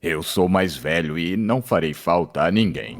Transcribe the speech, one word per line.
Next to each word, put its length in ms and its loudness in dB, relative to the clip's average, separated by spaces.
Eu 200 -2
sou 260 0
mais 280 2
velho 420 -2
e 180 -2
não 260 0
farei 320 0
falta 480 0
a 80 4
ninguém. 500 0